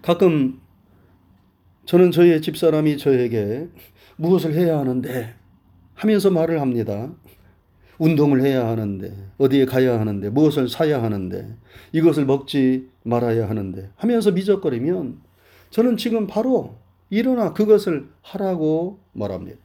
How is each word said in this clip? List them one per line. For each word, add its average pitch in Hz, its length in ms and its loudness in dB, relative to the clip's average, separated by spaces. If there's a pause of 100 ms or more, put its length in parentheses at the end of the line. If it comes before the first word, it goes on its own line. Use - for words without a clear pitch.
가끔 165 580 0 (1300)
저는 175 260 4
저의 165 300 4
집사람이 156 560 0
저에게 123 720 0 (480)
"무엇을 160 380 0
해야 160 260 0
하는데?" 127 560 -4 (580)
하면서 202 380 2
말을 165 300 0
합니다. 120 520 -4 (880)
"운동을 147 420 4
해야 131 260 0
하는데, 101 480 -6 (220)
어디에 135 280 4
가야 131 340 0
하는데, 104 300 -4
무엇을 139 400 2
사야 147 340 -2
하는데, 101 540 -6 (340)
이것을 160 340 2
먹지 131 640 0 (140)
말아야 117 460 0
하는데" 98 460 -8
하면서 220 360 0
미적거리면 175 880 -2 (480)
저는 233 280 0
지금 220 300 -4
바로 226 500 -4 (320)
일어나 226 440 -2
그것을 208 560 2 (120)
하라고 180 760 -4 (120)
말합니다. 92 540 -10